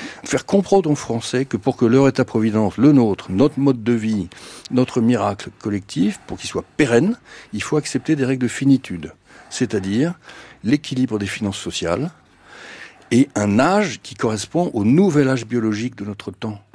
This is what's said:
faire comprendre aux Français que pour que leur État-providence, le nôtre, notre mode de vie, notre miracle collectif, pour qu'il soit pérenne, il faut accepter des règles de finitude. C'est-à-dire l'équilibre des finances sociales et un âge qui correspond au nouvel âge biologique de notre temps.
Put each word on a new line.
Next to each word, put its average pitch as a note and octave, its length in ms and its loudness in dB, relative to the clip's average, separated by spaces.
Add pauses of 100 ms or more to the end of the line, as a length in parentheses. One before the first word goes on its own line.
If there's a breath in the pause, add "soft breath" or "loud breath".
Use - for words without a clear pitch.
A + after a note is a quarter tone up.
(260 loud breath)
faire - 200 -4
comprendre G3 460 2
aux D3 40 2
Français A#2+ 500 -4
que - 100 -6
pour A#2 220 -2
que - 80 2
leur C3 240 6
État-providence, A2 680 0
le C#3 160 6
nôtre, A#2 380 2
notre C3+ 320 2
mode C3 200 2
de A2+ 120 0
vie, G#2+ 340 -2 (440 loud breath)
notre B2+ 280 0
miracle G#2 520 0 (100)
collectif, B2+ 640 -4
pour - 100 -10
qu'il - 120 -12
soit E2+ 160 -6 (100)
pérenne, D3 400 4 (380 loud breath)
il G#2 100 -6
faut - 140 -2
accepter D3 400 -2
des C3+ 80 0
règles B2+ 180 -2
de A#2+ 60 0
finitude. B2 640 0 (360 loud breath)
C'est-à-dire A2 680 -2 (480 loud breath)
l'équilibre B2+ 560 -2
des G2+ 80 -4
finances G2 300 -4
sociales F2+ 540 -4 (1000 loud breath)
et B2 240 4
un G#2 240 2
âge F3 420 2
qui - 140 -18
correspond A#2 580 -4
au G#2 120 0
nouvel D3 420 4
âge B2 180 -2
biologique A2 500 -4
de G2+ 100 -10
notre G#2 260 -10
temps. G#2 300 -10 (140)